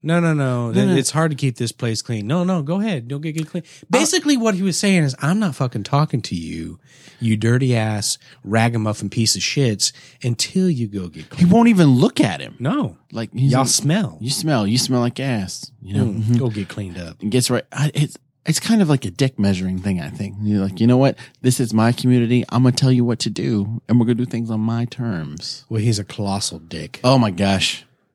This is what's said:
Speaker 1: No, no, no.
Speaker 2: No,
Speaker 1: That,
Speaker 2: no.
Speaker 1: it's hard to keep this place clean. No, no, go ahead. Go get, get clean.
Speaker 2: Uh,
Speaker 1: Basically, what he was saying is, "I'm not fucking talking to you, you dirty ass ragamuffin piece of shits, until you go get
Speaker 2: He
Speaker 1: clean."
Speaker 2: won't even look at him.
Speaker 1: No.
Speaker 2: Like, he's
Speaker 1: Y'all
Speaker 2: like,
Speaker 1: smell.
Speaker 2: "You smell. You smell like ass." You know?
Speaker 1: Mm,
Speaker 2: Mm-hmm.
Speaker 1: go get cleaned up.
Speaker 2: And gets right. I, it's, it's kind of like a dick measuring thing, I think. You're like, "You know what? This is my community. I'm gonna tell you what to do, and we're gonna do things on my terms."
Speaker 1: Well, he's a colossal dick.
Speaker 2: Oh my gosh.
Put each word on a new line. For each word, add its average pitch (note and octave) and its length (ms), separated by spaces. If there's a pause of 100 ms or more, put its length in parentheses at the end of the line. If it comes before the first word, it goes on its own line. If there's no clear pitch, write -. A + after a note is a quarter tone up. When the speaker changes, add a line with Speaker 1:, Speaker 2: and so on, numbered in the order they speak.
Speaker 1:
No, E3 160
no, E3 140
no. B2 360
Speaker 2:
No, - 20
Speaker 1:
That, - 160
Speaker 2:
no. F3+ 80
Speaker 1:
it's C3+ 160
hard D#3+ 180
to C#3+ 80
keep B2+ 200
this A#2 140
place A2+ 300
clean. G#2+ 240
No, E3+ 180
no, F3+ 200
go E3+ 160
ahead. E3+ 280
Go C#3 120
get, D#3 140
get D#3 140
clean. E3+ 160
Speaker 2:
Uh, - 280
Speaker 1:
Basically, D4+ 440
what A3+ 200
he F3+ 80
was F#3 120
saying F#3+ 280
is, C3 180
"I'm E3 160
not G3 160
fucking A#2+ 300
talking C#3 400
to - 120
you, E2 440 (400)
you A2 180
dirty A#2+ 380
ass A2 420 (260)
ragamuffin A2 680
piece A2+ 240
of F#2 80
shits, A#2 480 (320)
until F3+ 480
you A#2+ 160
go G2 200
get - 180
Speaker 2:
He - 40
Speaker 1:
clean." F3 220
Speaker 2:
won't A#3 180
even F3+ 200
look C3+ 300
at E2 220
him. B1 180
Speaker 1:
No. D#3 380 (140)
Speaker 2:
Like, A2+ 200
he's C3+ 200
Speaker 1:
Y'all D#3 100
Speaker 2:
like, A#3+ 80
Speaker 1:
smell. E3+ 520
Speaker 2:
"You B2 100
smell. C#3+ 340
You A#2 140
smell B2+ 220
like A#2+ 180
ass." A#2 520 (120)
You G2 100
know? G#2 120
Speaker 1:
Mm, G#2 140
Speaker 2:
Mm-hmm. A2 180
Speaker 1:
go A#2 120
get G#2 180
cleaned F#2 300
up. E2+ 240
Speaker 2:
And G#2 80
gets B2 220
right. A#2+ 200
I, C#3 220
it's, D3 240 (260)
it's - 160
kind A3 220
of D#3+ 80
like C#3 160
a F#2 60
dick C3+ 260
measuring F#2 400
thing, F#2 240
I D2 80
think. G2 320
You're G#2 220
like, F#2+ 160
"You A#2 80
know B2 100
what? C3+ 180 (280)
This B2+ 160
is A2 160
my A2+ 160
community. B2 580
I'm A#2+ 140
gonna B2+ 120
tell C3 160
you B2 140
what A#2+ 140
to A#2 100
do, G#2+ 580
and A#2+ 120
we're A2+ 80
gonna A#2+ 80
do B2 100
things A#2 240
on A2 120
my A#2 240
terms." F2 840
Speaker 1:
Well, A2+ 100
he's G#2+ 200
a G2+ 40
colossal G2 540
dick. D#2+ 460
Speaker 2:
Oh B2+ 160
my A2 100
gosh. G2 560 (300)